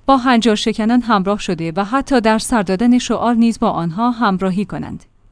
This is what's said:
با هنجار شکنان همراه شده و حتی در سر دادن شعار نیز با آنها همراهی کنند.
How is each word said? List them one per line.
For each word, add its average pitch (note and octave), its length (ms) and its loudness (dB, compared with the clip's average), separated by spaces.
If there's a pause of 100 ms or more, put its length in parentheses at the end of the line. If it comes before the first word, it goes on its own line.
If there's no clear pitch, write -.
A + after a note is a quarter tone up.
با C4+ 100 4
هنجار A#3+ 400 2
شکنان A3+ 440 0
همراه G#3 380 0
شده E3 380 -6
و G3 80 -2
حتی C4 360 0
در A3 180 2
سر A3 240 0
دادن G#3+ 360 2
شعار A#3 360 0
نیز A3+ 240 2
با G#3+ 120 0
آنها E3+ 400 -2
همراهی F#3+ 540 0
کنند. - 400 -10 (280)